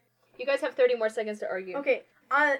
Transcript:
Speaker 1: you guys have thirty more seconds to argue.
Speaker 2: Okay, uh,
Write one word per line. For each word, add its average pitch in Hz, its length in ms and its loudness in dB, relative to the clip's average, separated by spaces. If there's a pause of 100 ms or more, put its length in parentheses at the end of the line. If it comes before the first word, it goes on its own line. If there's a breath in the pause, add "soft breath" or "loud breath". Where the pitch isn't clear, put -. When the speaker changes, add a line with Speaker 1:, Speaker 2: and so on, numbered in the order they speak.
(400)
Speaker 1:
you 247 60 -8
guys 277 160 0
have 262 140 -4
thirty 247 200 4
more 220 140 0
seconds 214 300 -4
to 208 100 -6
argue. 185 280 -6
Speaker 2:
Okay, 277 260 0 (280)
uh, 285 280 4